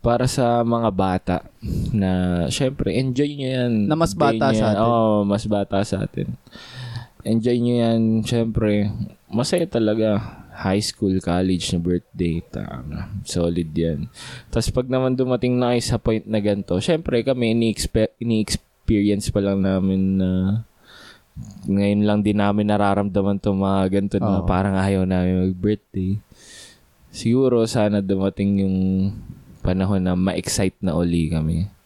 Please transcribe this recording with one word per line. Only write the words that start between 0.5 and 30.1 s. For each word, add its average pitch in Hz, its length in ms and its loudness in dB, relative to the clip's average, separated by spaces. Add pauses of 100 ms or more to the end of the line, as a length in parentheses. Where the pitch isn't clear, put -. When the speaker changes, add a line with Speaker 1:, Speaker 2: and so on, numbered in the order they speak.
Speaker 1:
mga 117 240 0
bata 92 480 0 (540)
na, 98 180 2 (380)
syempre, 135 440 -2
enjoy 131 460 -2
nyo 131 160 -4
yan. 120 320 0
Speaker 2:
Na 151 80 2
mas 165 240 0
Speaker 1:
Enjoy 139 160 2
Speaker 2:
bata 135 160 2
Speaker 1:
nyo 110 80 2
Speaker 2:
sa 110 80 2
Speaker 1:
yan. 107 80 2
Speaker 2:
atin. 101 80 0
Speaker 1:
Oo, 113 400 4
mas 101 240 0
bata 101 380 0
sa 95 180 -2
atin. 101 240 -4 (960)
Enjoy 113 340 0
nyo 120 220 0
yan, 113 240 2 (240)
syempre. 110 640 0 (400)
Masaya 123 340 0
talaga. 110 540 0 (400)
High 98 260 0
school, 98 360 -2
college 90 500 0
na 87 100 0
birthday. 85 640 -2
Tama. 67 680 -10 (100)
Solid 85 480 -2
yan. 82 380 -2 (380)
Tas - 220 -2
pag 127 160 -2
naman 131 280 0
dumating 123 400 0
na 123 160 2
kayo 120 140 2
sa 120 140 -2
point 110 260 0
na 110 160 -2
ganito, 101 380 0
syempre 156 440 0
kami, 123 320 0
ini-expe-, 113 640 0
ini-experience 104 1120 0
pa - 100 -2
lang 98 220 0
namin 95 560 2
na 92 120 2 (1300)
ngayon 101 400 0
lang 104 180 2
din 104 160 2
namin 104 300 2
nararamdaman 101 680 2
to 101 160 0
mga 95 380 2
ganito 98 260 0
na 95 240 2
Speaker 2:
Oo. 85 40 -6
Speaker 1:
parang 95 300 2
ayaw 95 280 2
namin 92 440 2
mag-birthday. 95 680 -2 (880)
Siguro 120 560 2
sana 104 360 2
dumating 98 600 0
yung 95 160 0 (840)
panahon 95 400 0
na 90 120 0